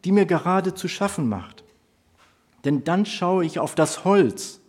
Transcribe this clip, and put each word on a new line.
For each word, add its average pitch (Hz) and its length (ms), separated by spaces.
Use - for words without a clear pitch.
die 185 80
mir 202 140
gerade 180 480
zu 185 140
schaffen 170 400
macht? 95 360
Denn 143 200
dann 185 220
schaue 180 380
ich 160 140
auf - 160
das - 300
Holz 180 640